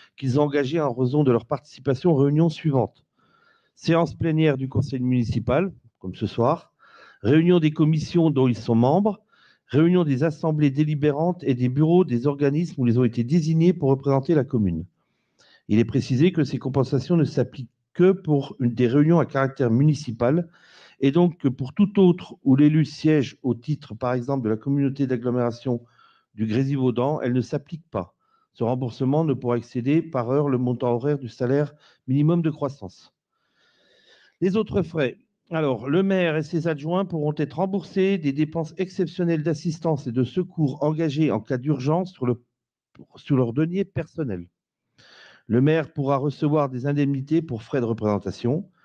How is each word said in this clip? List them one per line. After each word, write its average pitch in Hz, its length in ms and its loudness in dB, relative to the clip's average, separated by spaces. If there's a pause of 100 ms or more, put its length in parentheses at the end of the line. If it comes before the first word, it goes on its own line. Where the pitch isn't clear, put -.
(160)
qu'ils 135 240 0
ont 147 40 2
engagée 143 360 -2
en 139 140 -2
raison 131 280 0
de 131 80 2
leur 113 140 2
participation - 680 -2
aux 151 40 2
réunions 147 320 2
suivantes. 135 560 -2 (720)
Séance 165 400 0
plénière 156 420 0
du 131 140 -6
conseil 123 300 -2
municipal, 123 720 0 (280)
comme 92 160 -12
ce 110 120 -4
soir, 127 460 -2 (480)
réunion 165 400 4
des 151 120 2
commissions 160 580 2
dont 131 180 4
ils 120 80 0
sont - 180 0
membres, 165 460 4 (460)
réunion 170 380 4
des 135 180 0
assemblées 156 480 0
délibérantes 151 720 0
et 135 120 0
des 123 140 0
bureaux 156 360 4
des 123 240 -2
organismes 143 520 -2
où 123 60 2
ils 117 140 4
ont 127 40 4
été 117 200 0
désignés 160 480 2
pour 147 180 0
représenter 135 440 2
la 143 100 2
commune. 87 420 -2 (840)
Il 104 120 2
est 117 40 4
précisé 135 480 0
que 160 120 0
ces 131 140 -4
compensations 135 580 -2
ne 160 80 2
s'appliquent - 460 -4 (220)
que 185 200 4
pour 151 480 -2
une, 120 140 0
des 120 120 2
réunions 147 320 4
à 139 80 2
caractère 135 440 -2
municipal 135 800 0 (520)
et 139 100 2
donc 170 280 2
que 147 100 -2
pour 135 260 -6
tout 202 260 0
autre 180 440 2
où 135 120 4
l'élu 151 280 4
siège 151 580 0
au 123 120 0
titre, 120 400 -8
par 123 200 -4
exemple, 127 300 -4
de 107 60 0
la 110 60 -2
communauté 139 500 -2
d'agglomération 120 760 -4 (520)
du 107 120 -4
Grésivaudan, 131 720 0
elles 123 120 -2
ne 127 100 0
s'appliquent - 480 -10
pas. 92 240 -8 (380)
Ce - 120 -6
remboursement 127 600 -2
ne 143 100 0
pourra 120 240 -2
excéder 131 420 -2
par 131 300 -4
heure 143 180 0
le 127 100 0
montant 123 340 -2
horaire 139 260 -2
du 131 100 -12
salaire 139 460 -2 (320)
minimum 151 340 2
de 156 100 -2
croissance. 139 640 -10 (1300)
Les 190 160 0
autres 214 260 -2
frais. 160 360 -4 (320)
Alors, 139 380 -2
le 170 140 2
maire 180 340 0
et 156 60 -2
ses 160 240 -4
adjoints 165 380 -2
pourront 156 320 -4
être 147 180 -4
remboursés 190 640 -2
des 147 140 -2
dépenses 156 460 -4
exceptionnelles 175 640 -2
d'assistance 160 640 -4
et 123 60 -6
de 123 120 0
secours 165 580 -2
engagées 151 480 0
en 104 100 -2
cas 127 160 -4
d'urgence 151 560 -2
sur 127 140 -8
le, 113 160 -2 (720)
sur - 220 -4
leur 120 160 0
denier 170 320 -2
personnel. 135 640 -8 (960)
Le 117 140 2
maire 156 320 2
pourra 139 240 -2
recevoir 147 520 0
des 127 180 -8
indemnités 143 560 0
pour 123 200 -8
frais - 180 -4
de 117 60 0
représentation. 110 800 -2 (160)